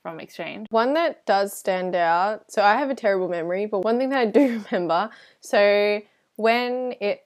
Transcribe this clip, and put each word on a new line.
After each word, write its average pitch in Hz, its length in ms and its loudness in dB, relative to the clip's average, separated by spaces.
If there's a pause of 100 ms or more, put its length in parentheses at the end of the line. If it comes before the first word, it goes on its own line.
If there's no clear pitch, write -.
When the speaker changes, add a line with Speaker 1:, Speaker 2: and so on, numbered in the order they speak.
Speaker 1:
from 165 160 -12
exchange? 185 500 -14
Speaker 2:
One 233 260 2
that 330 300 -2
does 202 320 0
stand 185 380 -2
out, 175 560 0
so 220 100 0
I 208 160 6
have 277 120 -2
a 269 60 -4
terrible 190 340 0
memory, 180 380 -4
but 202 180 -2
one 226 120 2
thing 262 120 -2
that 269 100 0
I 240 60 2
do 233 420 2
<laughs> - 40 -20
remember, 180 380 -2 (300)
so 208 600 2 (340)
when 247 640 0
it 202 260 -4